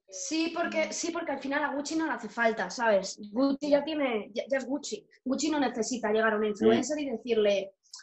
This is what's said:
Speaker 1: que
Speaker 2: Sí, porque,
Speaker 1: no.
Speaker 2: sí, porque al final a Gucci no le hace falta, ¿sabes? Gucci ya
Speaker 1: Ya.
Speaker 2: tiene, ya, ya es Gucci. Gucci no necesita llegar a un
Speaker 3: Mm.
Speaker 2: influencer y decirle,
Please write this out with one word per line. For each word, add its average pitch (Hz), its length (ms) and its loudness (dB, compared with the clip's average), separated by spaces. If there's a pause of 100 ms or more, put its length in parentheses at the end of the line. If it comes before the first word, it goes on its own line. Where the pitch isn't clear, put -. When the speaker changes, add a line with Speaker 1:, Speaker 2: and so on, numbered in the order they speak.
Speaker 1:
que - 80 -20
Speaker 2:
Sí, 320 420 -4
porque, 330 300 0
Speaker 1:
no. - 80 -8
Speaker 2:
sí, 330 180 -4
porque 330 200 -4
al 269 80 -4
final 277 240 -2
a 269 100 -2
Gucci 285 220 -4
no 320 100 0
le 294 60 -2
hace 226 180 -6
falta, 220 400 0
¿sabes? 208 480 2 (140)
Gucci 277 400 2
ya 285 80 6
Speaker 1:
Ya. 277 60 0
Speaker 2:
tiene, 269 500 -2
ya, 240 120 -2
ya 262 120 0
es 240 80 -4
Gucci. 269 400 -6 (160)
Gucci 269 260 0
no 302 100 2
necesita 233 520 0
llegar 220 220 4
a - 20 0
un 214 80 2
Speaker 3:
Mm. - 60 2
Speaker 2:
influencer 226 500 4
y 285 100 -4
decirle, 208 640 2 (300)